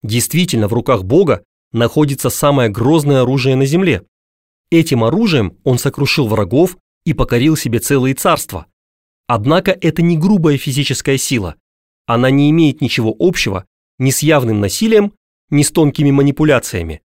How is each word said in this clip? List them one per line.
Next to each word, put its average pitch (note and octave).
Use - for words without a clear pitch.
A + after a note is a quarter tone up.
Действительно, A#2
в G2+
руках A#2+
Бога C3+
находится B2+
самое C#3
грозное C#3+
оружие B2+
на C3+
земле. D3+
Этим D#3
оружием D3
Он B2+
сокрушил C#3
врагов A2
и D#3+
покорил B2+
себе A#2
целые C3+
царства. C#3
Однако D#3
это F3
не E3+
грубая D#3+
физическая C3+
сила. G#2
Она A#2+
не C#3+
имеет D#3
ничего A#2
общего A2+
ни C3
с -
явным B2+
насилием, G#3
ни D3
с -
тонкими D3
манипуляциями. C#3